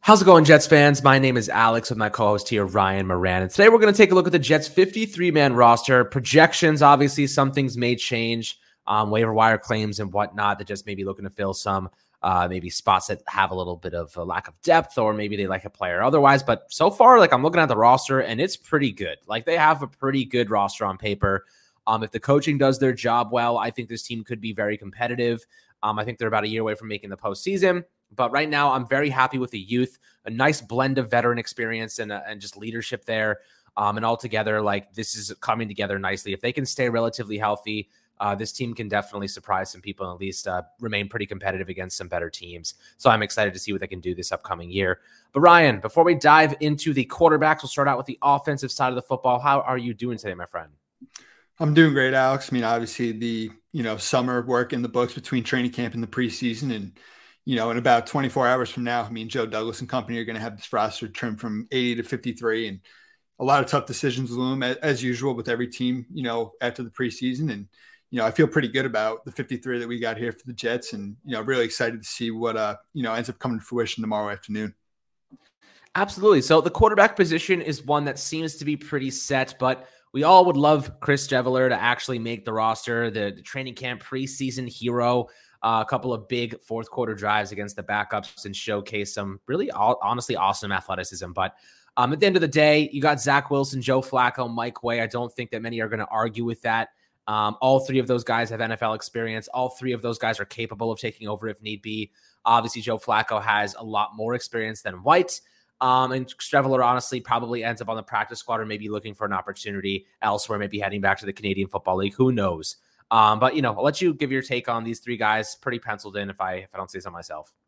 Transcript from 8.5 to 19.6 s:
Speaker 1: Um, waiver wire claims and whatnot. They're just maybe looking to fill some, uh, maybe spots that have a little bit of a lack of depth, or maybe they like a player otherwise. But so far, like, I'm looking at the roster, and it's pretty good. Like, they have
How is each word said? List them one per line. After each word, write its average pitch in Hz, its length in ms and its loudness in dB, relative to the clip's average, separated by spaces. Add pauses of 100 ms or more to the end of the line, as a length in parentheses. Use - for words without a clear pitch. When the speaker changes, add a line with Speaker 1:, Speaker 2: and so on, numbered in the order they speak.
Speaker 1:
Um, 107 240 2
waiver 110 240 2
wire 110 240 6
claims 107 420 -4
and 101 100 -6
whatnot. 101 460 0
They're 101 80 -12
just 101 220 -10
maybe 98 180 -8
looking 98 200 -8
to 95 60 -10
fill 98 220 -4
some, 95 380 -4 (320)
uh, 90 260 0
maybe 90 220 -6
spots - 380 0
that 95 180 -6
have 95 240 -2
a 92 40 -8
little 90 220 -6
bit 85 160 -10
of 85 240 -8
a 87 80 -8
lack 85 240 -6
of - 140 -20
depth, 165 340 2
or 110 160 2
maybe 104 240 -4
they 98 100 -2
like 92 200 -4
a - 40 -12
player 90 320 -2
otherwise. 139 400 6
But 113 200 0 (100)
so 175 180 2
far, 247 280 8
like, 160 160 8
I'm 127 80 2
looking 170 180 2
at 156 80 4
the 120 80 2
roster, 127 440 4
and 113 200 -4
it's - 160 -2
pretty 139 360 0
good. 85 340 -8
Like, 110 180 -4
they 165 140 0
have 151 240 4